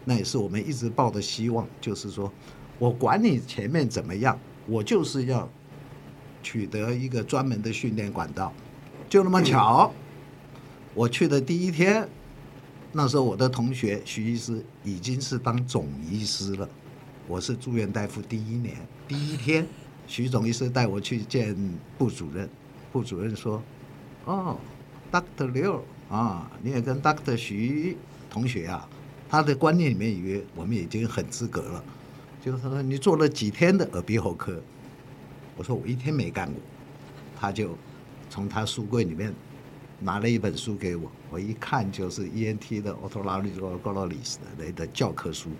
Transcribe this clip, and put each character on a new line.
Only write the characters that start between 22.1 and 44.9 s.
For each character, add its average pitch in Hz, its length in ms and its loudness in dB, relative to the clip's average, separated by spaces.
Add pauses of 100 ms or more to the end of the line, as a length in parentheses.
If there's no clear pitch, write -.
任， 92 160 -4 (420)
部 127 120 0
主 90 160 -6
任 107 160 -2
说 107 260 -4 (640)
：“哦 185 320 -2 (540)
，Doctor 151 400 0
刘 127 320 0 (260)
啊， 98 400 0 (120)
你 127 100 -2
也 123 100 2
跟 131 200 0
Doctor 147 340 2
徐 135 600 0 (320)
同 117 180 0
学 107 180 -2
啊。” 87 220 -6 (440)
他 156 120 6
的 143 120 4
观 156 220 6
念 160 140 6
里 - 20 4
面 104 180 2
以 90 120 -2
为 95 200 -2 (120)
我 107 100 -4
们 113 100 0
已 87 120 -2
经 113 200 0
很 95 200 -2
资 117 200 -6
格 87 140 -4
了， 87 220 -8 (600)
就 131 80 -2
是 131 60 -2
他 123 100 -4
说 135 140 -2
：“你 135 160 0
做 165 180 6
了 151 140 8
几 110 220 0
天 180 260 8
的 175 160 4
耳 90 80 -2
鼻 107 160 2
喉 95 160 2
科？” 85 260 -6 (960)
我 - 80 -8
说 127 140 -2
：“我 - 80 -4
一 120 80 0
天 127 180 -2
没 110 200 2
干 90 200 -2
过。” 71 40 -6 (840)
他 101 120 0
就 95 260 -2 (500)
从 101 220 -4
他 107 160 0
书 113 180 -4
柜 113 200 2
里 85 100 0
面 98 180 -4 (680)
拿 95 200 0
了 107 80 2
一 117 120 4
本 87 180 0
书 - 160 -4
给 92 220 -2
我， 80 160 -6 (180)
我 85 100 -6
一 104 200 -2
看 110 320 0
就 95 180 -4
是 95 200 -6
E 110 180 0
N 107 100 0
T 104 240 -4
的 101 140 -4
otolaryngologist 95 1400 -4 (380)
的 82 120 -4
教 98 240 0